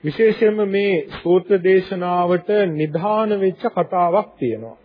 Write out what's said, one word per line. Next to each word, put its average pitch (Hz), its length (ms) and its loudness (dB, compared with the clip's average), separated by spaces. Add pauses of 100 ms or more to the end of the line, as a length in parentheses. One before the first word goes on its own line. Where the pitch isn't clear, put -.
විශේෂයෙන්ම 214 600 2
මේ 196 380 -2 (100)
සූත්‍ර 180 460 2
දේශනාවට 180 880 0 (200)
නිධාන 185 680 -2
වෙච්ච 190 300 -2
කතාවක් 180 680 0
තියෙනවා. 113 520 -6